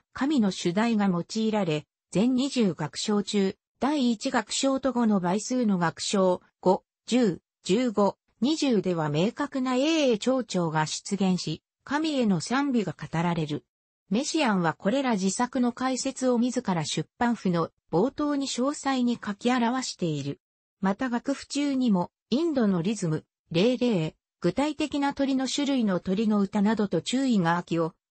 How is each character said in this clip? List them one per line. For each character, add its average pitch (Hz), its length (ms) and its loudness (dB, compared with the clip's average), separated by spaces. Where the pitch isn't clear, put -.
神 277 260 0
の 202 100 2
主 175 220 -2
題 220 240 0
が 202 120 2
用 175 140 0
い 220 80 0
ら 208 160 0
れ、 151 200 -2
全 240 240 2
二 262 140 0
十 214 300 2
楽 - 200 -6
章 208 240 0
中、 196 340 -2
第 269 320 2
一 226 180 -6
楽 240 240 -2
章 269 260 0
と 262 120 0
五 240 140 0
の 208 120 4
倍 180 220 0
数 254 260 -2
の 196 120 2
楽 165 220 -2
章、 185 400 2
五、 185 240 2
十、 226 340 2
十 240 260 0
五、 202 260 0
二 294 160 2
十 254 240 2
で 180 140 0
は 156 140 -2
明 165 240 0
確 277 280 -6
な 254 140 -2
英 285 380 2
英 208 60 0
長 254 260 0
調 175 260 -2
が 156 160 0
出 - 300 -6
現 185 240 2
し、 156 220 -8
神 302 320 -2
へ 254 100 2
の 190 160 2
賛 277 300 -2
美 233 140 0
が 160 80 -6
語 160 300 -6
ら 170 120 0
れ 165 100 -2
る。 147 200 -6
メ 226 160 0
シ 311 200 0
ア 226 80 2
ン 185 80 2
は 160 140 2
こ - 160 -4
れ 277 120 0
ら 254 100 0
自 190 180 0
作 247 280 -2
の 240 140 2
解 262 240 -4
説 262 320 -2
を 247 100 2
自 240 240 0
ら 175 220 -2
出 - 240 -4
版 240 160 0
譜 196 160 -2
の 170 200 0
冒 196 200 2
頭 294 260 -2
に 277 100 -2
詳 262 280 -2
細 262 300 -2
に 240 200 0
書 208 100 -6
き 233 160 -2
表 247 320 0
し - 140 -8
て 180 100 -4
い 147 160 -2
る。 139 180 -8
ま 196 140 0
た 262 140 -4
楽 240 260 -2
譜 - 120 -10
中 285 280 -2
に 254 160 2
も、 175 200 2
イ 269 120 2
ン 330 120 0
ド 233 140 2
の 180 140 2
リ 214 120 -2
ズ 180 140 -4
ム、 156 160 -2
レ 190 220 4
イ 247 60 -2
レ 208 280 0
イ、 156 60 -8
具 175 120 0
体 294 240 -2
的 294 240 -4
な 277 140 -2
鳥 277 200 0
の 262 140 -2
種 285 180 -2
類 262 180 2
の 190 140 0
鳥 190 300 -2
の 208 120 2
歌 196 220 0
な 214 140 2
ど 208 120 0
と 165 120 -2
注 262 260 -2
意 240 100 2
書 170 260 2
き 165 160 -2
を 165 160 -2